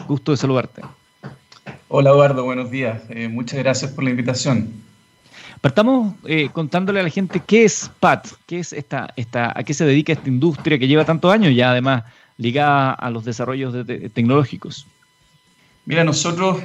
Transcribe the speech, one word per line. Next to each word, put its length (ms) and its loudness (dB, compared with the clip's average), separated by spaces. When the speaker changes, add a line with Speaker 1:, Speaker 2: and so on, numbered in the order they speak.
Speaker 1:
gusto 240 -2
de 60 2
saludarte. 460 -2
Speaker 2:
Hola, 220 4
Eduardo, 340 4
buenos 260 -4
días. 380 -4
Eh, 180 -8
muchas 320 -6
gracias 320 -2
por 140 -4
la 60 0
invitación. 580 -2
Speaker 1:
Partamos, 560 2
eh, 280 0
contándole 480 -2
a 20 -2
la 60 -2
gente 360 -4
qué 200 6
es 340 0
pat, 260 2
qué 140 -8
es 120 -10
esta, 460 -10
esta, 360 -4
a 100 -8
qué 100 -6
se 100 -2
dedica 300 2
esta 160 -4
industria 500 0
que 80 0
lleva 160 4
tantos 300 2
años 200 4
ya, 180 4
además, 320 0
ligada 560 2
a 180 -6
los 120 -6
desarrollos 480 -6
de 140 -8
te-, 240 -10
tecnológicos. 760 0
Speaker 2:
Mira, 180 2
nosotros, 600 0